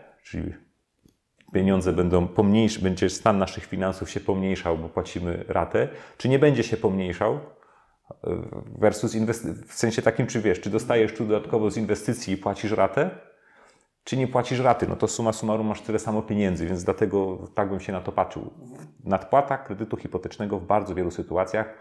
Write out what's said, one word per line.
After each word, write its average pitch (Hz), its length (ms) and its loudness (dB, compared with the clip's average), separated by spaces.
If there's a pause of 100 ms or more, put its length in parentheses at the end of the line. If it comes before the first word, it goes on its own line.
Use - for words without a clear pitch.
(240)
czyli 82 280 -6 (1000)
pieniądze 95 400 4
będą 87 340 4
pomniejsz-, 104 520 4
będzie 92 320 2
stan 104 280 2
naszych - 280 -2
finansów 95 440 -4
się 101 100 -6
pomniejszał, 95 580 0
bo 80 100 -8
płacimy 87 600 -4
ratę, 110 400 0 (280)
czy - 120 -2
nie 135 100 6
będzie 139 240 6
się 104 140 -2
pomniejszał, 95 580 0
e, 147 60 -6 (1400)
versus 104 360 2
inwest-, 110 520 -2
w - 80 -18
sensie 117 280 0
takim, 117 240 4
czy 117 140 -2
wiesz, 107 200 2
czy 101 100 -6
dostajesz 113 440 2
tu 120 100 -4
dodatkowo 107 460 0
z 95 60 -4
inwestycji 104 580 -2
i - 20 0
płacisz 101 360 -2
ratę, 110 380 2 (920)
czy - 120 -4
nie 131 120 2
płacisz 123 320 0
raty, 120 280 4
no 87 80 -2
to 107 120 2
summa 113 240 0
summarum 110 340 -2
masz 104 140 -4
tyle 107 180 -2
samo 107 240 -2
pieniędzy, 95 440 0
więc 90 180 -4
dlatego 95 540 0 (160)
tak 101 160 0
bym 98 100 -4
się 101 120 -6
na 92 80 -4
to - 120 -8
patrzył. - 380 -2 (540)
Nadpłata 135 540 2
kredytu 107 380 -8
hipotecznego 101 640 -6
w 87 80 -12
bardzo 98 280 2
wielu 90 160 -2
sytuacjach 92 560 -2 (140)